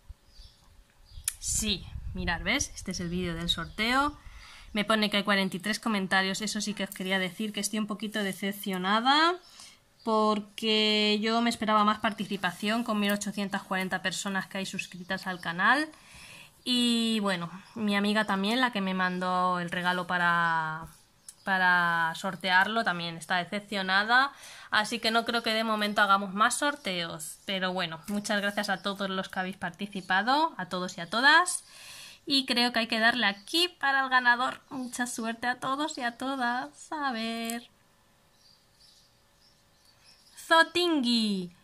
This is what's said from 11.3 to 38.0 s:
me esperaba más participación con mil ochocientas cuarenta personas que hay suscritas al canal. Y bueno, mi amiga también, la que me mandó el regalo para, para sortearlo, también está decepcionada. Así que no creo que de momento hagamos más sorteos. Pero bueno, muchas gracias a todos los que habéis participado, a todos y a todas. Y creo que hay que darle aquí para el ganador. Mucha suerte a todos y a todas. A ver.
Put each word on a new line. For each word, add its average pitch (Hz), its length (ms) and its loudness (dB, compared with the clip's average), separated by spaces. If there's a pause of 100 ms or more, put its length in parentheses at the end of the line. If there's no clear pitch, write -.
me 233 100 2
esperaba 214 320 2
más 214 160 4
participación 208 840 -2
con 214 160 0
mil 202 100 2
ochocientas 202 540 -4
cuarenta 185 380 -4
personas 190 440 -4
que - 120 -8
hay 190 80 -4
suscritas 180 600 -8
al 180 140 -6
canal. 214 480 2 (760)
Y 233 580 2
bueno, 175 300 -2 (240)
mi 208 200 0
amiga 208 300 2
también, 208 360 0
la 240 120 2
que 202 80 -2
me 190 140 -2
mandó 180 680 0
el 170 100 -4
regalo 180 360 -2
para, 170 800 0 (580)
para 175 720 4
sortearlo, 190 720 2
también 170 340 -4
está 185 180 -2
decepcionada. 202 960 2 (380)
Así 214 280 2
que 226 120 0
no 226 160 2
creo 233 160 0
que 233 100 0
de 220 100 0
momento 214 380 0
hagamos 196 320 4
más 220 240 2
sorteos. 175 880 -4
Pero 185 300 -2
bueno, 165 340 -4
muchas 202 320 -2
gracias 202 300 -2
a 185 120 -2
todos 196 280 -4
los 190 180 -4
que - 120 -6
habéis 185 180 -6
participado, 202 1000 0
a 185 140 -8
todos 185 260 -4
y 170 60 -10
a 170 80 -10
todas. 294 540 4 (600)
Y 269 220 0
creo 240 260 2
que 233 60 0
hay 226 80 0
que 233 120 -2
darle 233 280 2
aquí 320 420 0
para 277 340 0
el 262 60 -2
ganador. 254 640 2
Mucha 247 360 -6
suerte 233 400 -6
a 247 140 -2
todos 294 380 -4
y 269 40 -6
a 240 140 -4
todas. 262 760 -4
A 285 220 -2
ver. 226 560 -6 (2750)